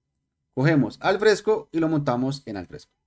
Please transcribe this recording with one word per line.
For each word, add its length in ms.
Cogemos 480
al 180
fresco 520
y 80
lo 100
montamos 560
en 120
al 100
fresco. 240